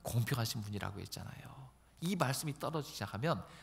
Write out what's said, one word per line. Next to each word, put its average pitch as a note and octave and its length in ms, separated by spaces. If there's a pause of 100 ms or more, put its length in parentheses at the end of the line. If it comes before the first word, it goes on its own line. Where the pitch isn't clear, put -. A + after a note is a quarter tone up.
공평하신 A#2 600
분이라고 G2+ 380
했잖아요. - 680 (320)
이 F3 140
말씀이 C#3+ 460
떨어지기 D3+ 340
시작하면 A2 500 (180)